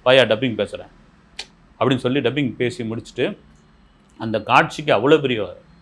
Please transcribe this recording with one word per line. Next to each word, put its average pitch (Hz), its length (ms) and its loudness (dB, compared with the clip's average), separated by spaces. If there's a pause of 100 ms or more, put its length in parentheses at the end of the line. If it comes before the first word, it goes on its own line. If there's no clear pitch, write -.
வாயா 127 180 6
டப்பிங் 110 440 0
பேசுறேன்" - 220 -14 (920)
அப்படின்னு 127 160 2
சொல்லி 127 240 -2
டப்பிங் 131 360 -2
பேசி 120 280 -4
முடிச்சுட்டு, 120 520 -6 (800)
அந்த 110 240 -4
காட்சிக்கு 143 520 2
அவ்வளோ 143 260 4
பெரிய 110 360 -4 (240)